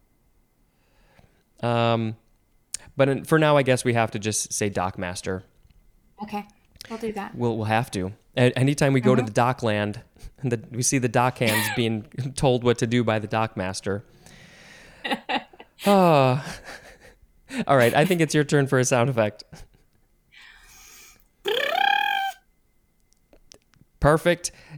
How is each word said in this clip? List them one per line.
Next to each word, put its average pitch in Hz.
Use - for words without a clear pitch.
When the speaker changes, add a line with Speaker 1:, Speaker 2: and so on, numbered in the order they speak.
Speaker 1:
Um, 117
but 135
in, 131
for 160
now, 151
I 143
guess 127
we 123
have 113
to 110
just 104
say 107
dock 95
master. 92
Speaker 2:
Okay, 208
we'll 220
do 220
that. 208
Speaker 1:
We'll, 117
we'll 110
have 110
to. 92
A-, 127
anytime 139
we 131
go 127
to 123
Speaker 2:
Mm-hmm. 117
Speaker 1:
the 107
dock 123
land, 104
and 127
the, 113
we 123
see 139
the 123
dock 123
hands 107
Speaker 2:
<laughs> -
Speaker 1:
being 113
told 127
what 120
to 123
do 120
by 110
the 104
dock 110
master. 98
Speaker 2:
<laughs> -
Speaker 1:
Ah. 147
All 139
right, 120
I 147
think 180
it's 151
your 151
turn 143
for 131
a 123
sound 123
effect. 110
Perfect. 165